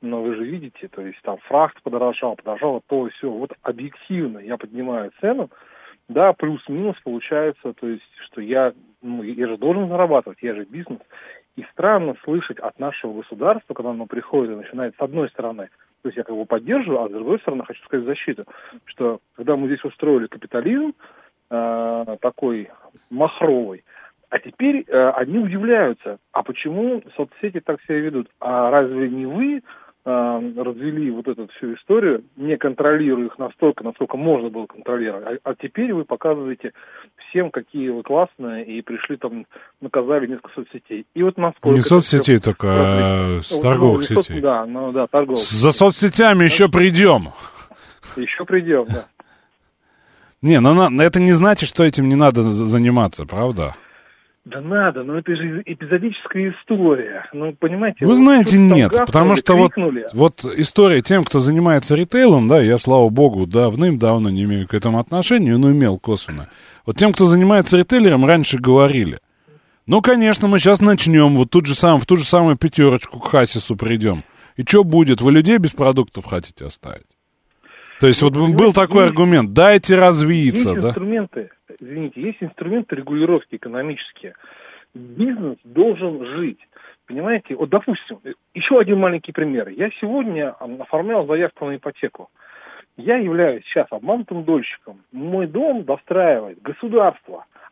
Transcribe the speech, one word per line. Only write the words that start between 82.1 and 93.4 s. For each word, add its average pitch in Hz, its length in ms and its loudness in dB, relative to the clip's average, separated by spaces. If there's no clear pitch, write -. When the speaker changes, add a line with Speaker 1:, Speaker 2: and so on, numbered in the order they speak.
Speaker 1:
есть 208 200 -8
инструменты 175 560 -6
регулировки 147 580 -2
экономические. 135 800 -12
Бизнес 147 720 -6
должен 160 600 -2
жить. 160 220 -6
Понимаете, 175 480 -6
вот, 143 160 -4
допустим, 202 540 -4
э, - 80 -14
еще 185 260 2
один 196 200 4
маленький 175 340 -2
пример. 135 360 -4
Я 156 220 -6
сегодня, 208 600 -6
ам, 127 220 -14
оформлял 180 440 -4
заявку 156 400 -4
на 139 100 -8
ипотеку. - 520 -12
Я 220 200 -2
являюсь 170 480 -2